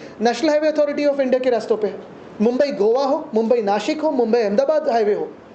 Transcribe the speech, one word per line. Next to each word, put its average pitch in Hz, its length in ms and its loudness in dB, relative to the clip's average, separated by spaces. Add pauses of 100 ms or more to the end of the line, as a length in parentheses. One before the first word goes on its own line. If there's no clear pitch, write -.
(240)
National 240 280 2
Highway 302 240 2
Authority 294 380 0
of 277 120 0
India 254 180 0
के 262 60 0
रास्तों 226 280 0
पे 208 100 -2
है। 185 80 -8 (460)
मुंबई 254 300 2
गोवा 226 340 2
हो, 302 280 -2
मुंबई 226 280 2
नासिक 208 400 -2
हो, 311 100 0
मुंबई 240 280 2
अहमदाबाद 269 500 2
हाईवे 220 240 2
हो, 160 180 -4 (240)